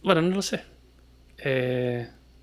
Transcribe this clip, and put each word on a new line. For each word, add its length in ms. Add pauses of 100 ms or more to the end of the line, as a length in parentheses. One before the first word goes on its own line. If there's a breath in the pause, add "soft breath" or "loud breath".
bueno, 180
no 140
lo 80
sé. 200 (760)
Eh, 680 (360)